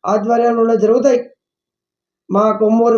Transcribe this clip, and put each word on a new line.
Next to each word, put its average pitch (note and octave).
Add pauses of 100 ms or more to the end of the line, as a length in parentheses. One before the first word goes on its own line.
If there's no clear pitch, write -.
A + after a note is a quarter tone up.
(120)
ఆధ్వర్యంలో A3+
జరుగుతాయి, A#3+ (1080)
మా G3+ (140)
కొమ్మూరు A3+